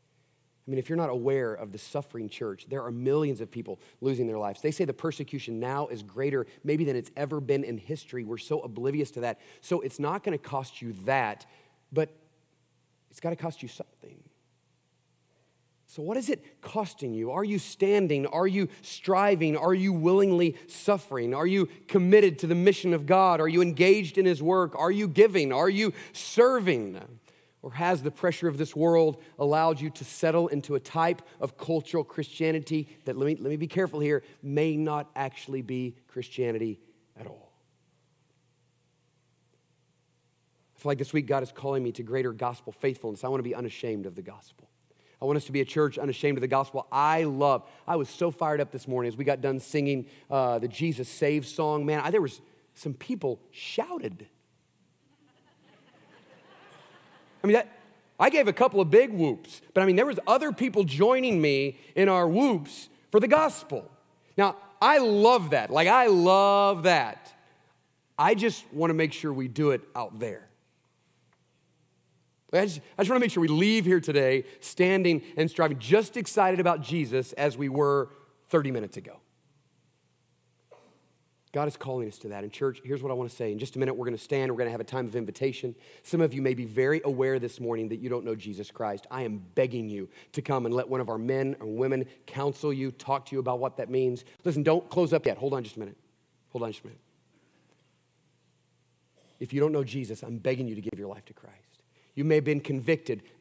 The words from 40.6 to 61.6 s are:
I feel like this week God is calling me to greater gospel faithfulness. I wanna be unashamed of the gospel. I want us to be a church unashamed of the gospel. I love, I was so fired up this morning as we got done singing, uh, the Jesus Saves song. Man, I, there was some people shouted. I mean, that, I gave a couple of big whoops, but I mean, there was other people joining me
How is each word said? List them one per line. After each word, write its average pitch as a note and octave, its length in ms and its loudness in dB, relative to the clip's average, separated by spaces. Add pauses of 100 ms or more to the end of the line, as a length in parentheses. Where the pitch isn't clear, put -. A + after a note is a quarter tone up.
I - 40 -20
feel D3 100 -4
like C#3 80 -2
this C3+ 140 -6
week D3+ 140 0
God C3+ 180 0
is - 80 -16
calling C#3 300 -4
me A#2+ 100 -4
to A#2+ 100 -10
greater B2 300 -4
gospel A#2+ 400 -8
faithfulness. B2 520 -6
I B2+ 40 -4
wanna C3 160 -2
be A#2+ 100 -6
unashamed A2 500 -8
of F#2 100 -12
the F#2 80 -16
gospel. - 460 -20 (500)
I B2+ 60 -10
want D3 140 0
us - 80 -8
to C3+ 60 -12
be C#3 100 0
a - 20 2
church D3+ 320 0
unashamed C#3 400 -2
of B2 60 -4
the C3 40 -2
gospel. C3+ 460 -2
I D#3 320 2
love, C#3 420 0 (220)
I E3+ 80 0
was C#3 140 -4
so F3 200 -2
fired D3+ 300 -2
up C#3+ 100 -2
this - 160 -12
morning B2 220 -2
as A2+ 80 -8
we C3+ 80 -6
got C3+ 160 0
done C3+ 200 -2
singing, C#3 440 -2 (260)
uh, B2+ 280 2
the A#2+ 100 -2
Jesus B2+ 400 -4
Saves D3 420 -2
song. D3+ 360 -2
Man, D3+ 140 0
I, D3 100 -4
there G#3 100 2
was C#3 220 -6 (320)
some - 180 -10
people D3+ 480 -6 (100)
shouted. - 760 -8 (3250)
I F#3+ 40 2
mean, G#3 80 8
that, - 240 2 (420)
I A#3 80 6
gave C#4 180 4
a G3 60 2
couple B3+ 260 4
of E3+ 120 4
big A#3+ 200 8
whoops, D#3+ 520 -2 (100)
but F#3+ 100 4
I F#3+ 40 4
mean, F#3 100 6
there A#3 80 6
was C4+ 220 -2
other C4 260 4
people G#3 320 0
joining G#3 560 2
me C#3 380 2 (160)